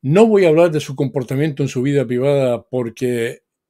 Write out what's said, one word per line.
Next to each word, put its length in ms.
No 240
voy 200
a 20
hablar 240
de 80
su 160
comportamiento 640
en 60
su 120
vida 240
privada 640
porque 760